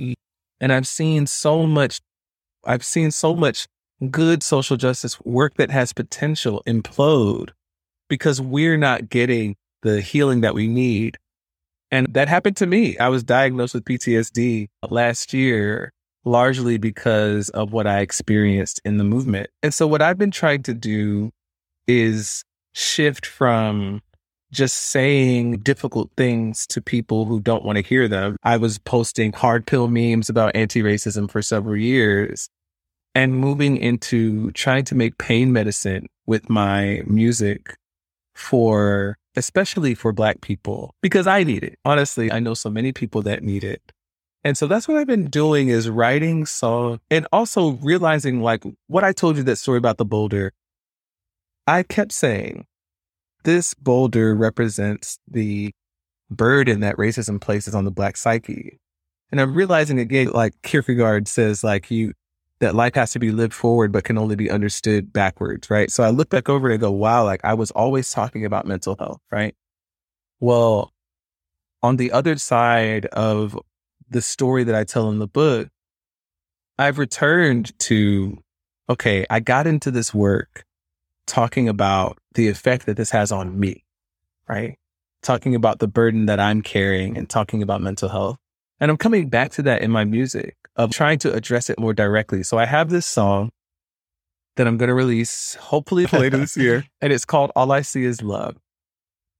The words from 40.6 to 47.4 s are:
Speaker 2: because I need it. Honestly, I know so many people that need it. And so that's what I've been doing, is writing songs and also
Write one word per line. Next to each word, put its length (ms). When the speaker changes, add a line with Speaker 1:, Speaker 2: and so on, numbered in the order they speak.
Speaker 2:
because 240
I 160
need 220
it. 200
Honestly, 460
I 80
know 160
so 160
many 220
people 300
that 200
need 220
it. 280
And 120
so 120
that's 180
what 100
I've 120
been 200
doing, 400
is 220
writing 560
songs 540
and 220
also 380